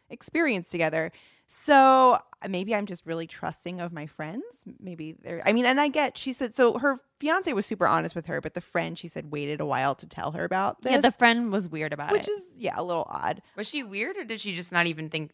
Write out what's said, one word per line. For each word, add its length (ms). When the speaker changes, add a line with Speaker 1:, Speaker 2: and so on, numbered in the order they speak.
Speaker 1:
experience 600
together. 420
So, 720
uh, 60
maybe 260
I'm 120
just 200
really 200
trusting 540
of 120
my 140
friends. 380
Maybe 440
they're, 240
I 60
mean, 120
and 160
I 80
get, 300
she 160
said, 200
so 240
her 220
fiance 340
was 100
super 220
honest 280
with 120
her, 160
but 120
the 60
friend, 380
she 100
said, 240
waited 280
a 60
while 280
to 120
tell 260
her 120
about 380
this. 100
Speaker 2:
Yeah, 80
the 100
friend 400
was 160
weird 280
about 180
Speaker 1:
Which 160
Speaker 2:
it. 40
Speaker 1:
is, 80
yeah, 220
a 80
little 240
odd. 320
Speaker 3:
Was 120
she 140
weird, 360
or 60
did 180
she 120
just 180
not 140
even 220
think 260